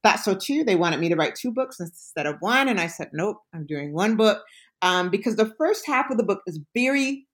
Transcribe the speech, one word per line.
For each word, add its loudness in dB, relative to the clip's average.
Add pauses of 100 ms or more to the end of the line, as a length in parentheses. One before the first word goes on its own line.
thought 4
so 0
too. -2
They 4
wanted 2
me 0
to 2
write 0
two -6
books -6
instead -8
of -2
one. 2
And 0
I 0
said, -10
"Nope, -4 (140)
I'm -10
doing -8
one 2
book." 4 (380)
Um, 2
because 0
the 2
first 0
half -2
of 0
the 2
book -2
is -10 (140)
very 0